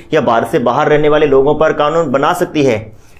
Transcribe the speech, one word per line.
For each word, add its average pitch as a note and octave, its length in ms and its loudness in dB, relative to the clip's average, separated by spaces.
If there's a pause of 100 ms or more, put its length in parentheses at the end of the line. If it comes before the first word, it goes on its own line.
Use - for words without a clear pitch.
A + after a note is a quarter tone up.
(120)
या D#3 80 2
भारत A#2 280 0
से E3 100 -2
बाहर B2+ 300 0
रहने D3+ 200 2
वाले D3+ 180 2
लोगों C#3 280 2
पर D3+ 180 0
कानून D3 380 -2
बना C#3 220 0
सकती F3 300 -2
है, B2+ 140 0 (440)